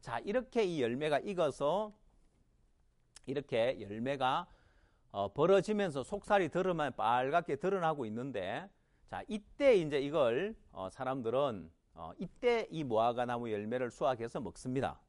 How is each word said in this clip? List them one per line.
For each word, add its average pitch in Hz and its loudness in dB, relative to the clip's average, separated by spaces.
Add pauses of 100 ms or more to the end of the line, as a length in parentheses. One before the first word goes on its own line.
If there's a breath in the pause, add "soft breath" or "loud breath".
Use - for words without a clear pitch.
자, 117 -4
이렇게 233 0
이 170 2
열매가 135 2
익어서 180 0 (1300)
이렇게 127 -2
열매가, 127 -2 (640 soft breath)
어, 101 -2
벌어지면서 180 2
속살이 202 0
드러나면 170 0
빨갛게 135 2
드러나고 165 0
있는데, 117 -4 (380)
자, 92 -8
이때 240 2
이제 151 2
이걸, 143 0 (160)
어, 95 -8
사람들은, 123 -2 (240)
어, 82 -12
이때 226 -2
이 160 -4
무화과 120 2
나무 120 -4
열매를 113 -4
수확해서 127 -2
먹습니다. 123 -4